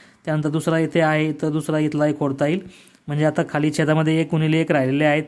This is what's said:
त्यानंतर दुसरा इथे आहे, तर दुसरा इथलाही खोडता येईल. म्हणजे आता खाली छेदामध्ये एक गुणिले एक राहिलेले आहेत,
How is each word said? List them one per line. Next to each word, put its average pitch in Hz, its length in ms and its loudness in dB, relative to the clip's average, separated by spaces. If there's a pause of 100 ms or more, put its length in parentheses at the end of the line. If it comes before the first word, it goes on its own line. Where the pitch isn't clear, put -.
(260)
त्यानंतर 156 240 -2
दुसरा 160 300 0
इथे 160 220 0
आहे, 156 320 2
तर 156 160 -4
दुसरा 156 300 -2
इथलाही 151 400 0
खोडता 143 280 -2
येईल. - 460 -6 (140)
म्हणजे 151 180 0
आता 151 240 0
खाली 151 220 0
छेदामध्ये 160 500 2
एक 151 100 -2
गुणिले 156 300 2
एक 160 100 -2
राहिलेले 139 340 2
आहेत, 151 220 2